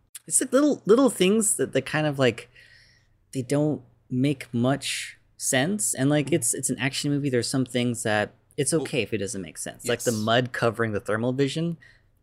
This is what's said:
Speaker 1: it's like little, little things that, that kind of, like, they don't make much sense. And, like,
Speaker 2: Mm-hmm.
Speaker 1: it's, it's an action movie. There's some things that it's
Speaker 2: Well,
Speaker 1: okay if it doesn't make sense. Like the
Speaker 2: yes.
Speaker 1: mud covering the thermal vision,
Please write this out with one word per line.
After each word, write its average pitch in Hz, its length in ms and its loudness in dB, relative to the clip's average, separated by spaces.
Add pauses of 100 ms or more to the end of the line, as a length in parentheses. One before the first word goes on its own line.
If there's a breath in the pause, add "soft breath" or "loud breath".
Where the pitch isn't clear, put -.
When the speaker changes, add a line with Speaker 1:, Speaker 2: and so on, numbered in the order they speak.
(260)
Speaker 1:
it's - 160 0
like 262 100 -4
little, 277 340 4
little 233 240 6
things 202 460 2
that, - 180 -2
that 135 120 0
kind 156 220 0
of, 139 100 -2
like, 127 320 0 (840 soft breath)
they 135 100 -4
don't 147 380 0 (280)
make 135 440 -2
much - 640 -2 (200)
sense. 160 560 0
And, 135 160 2
like, 147 180 2
Speaker 2:
Mm-hmm. 160 80 2
Speaker 1:
it's, - 180 0
it's - 160 -4
an 123 100 -4
action 135 320 -2
movie. 143 180 -2
There's 123 200 0
some 131 160 0
things 120 380 -2
that 107 300 0 (240)
it's 143 160 0
Speaker 2:
Well, 160 80 2
Speaker 1:
okay 131 220 -2
if 101 100 -4
it 104 60 -2
doesn't 98 220 -6
make 80 180 -14
sense. - 280 -12
Like 117 140 -2
the 123 100 0
Speaker 2:
yes. 110 80 -2
Speaker 1:
mud 117 320 2
covering 113 420 0
the 98 60 -2
thermal 110 340 -2
vision, 151 440 -2 (460 soft breath)